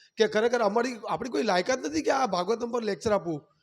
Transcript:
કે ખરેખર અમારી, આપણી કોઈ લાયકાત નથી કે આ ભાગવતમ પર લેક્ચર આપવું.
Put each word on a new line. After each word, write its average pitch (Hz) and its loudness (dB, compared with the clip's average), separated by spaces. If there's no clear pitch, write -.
કે 214 4
ખરેખર 226 2
અમારી, 233 2
આપણી 196 -4
કોઈ 277 0
લાયકાત 208 2
નથી 294 -4
કે - 2
આ 269 2
ભાગવતમ 208 -2
પર 240 -2
લેક્ચર 208 -2
આપવું. 165 -2